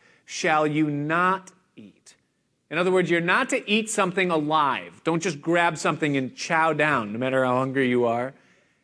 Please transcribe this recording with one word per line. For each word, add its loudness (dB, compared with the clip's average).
shall 0
you 0
not -2
eat." -20
In -2
other 2
words, 4
you're 2
not 2
to -4
eat 0
something 0
alive. 0
Don't 0
just -4
grab 0
something 0
and -4
chow 0
down, 0
no -6
matter 0
how 2
hungry 0
you 2
are. -2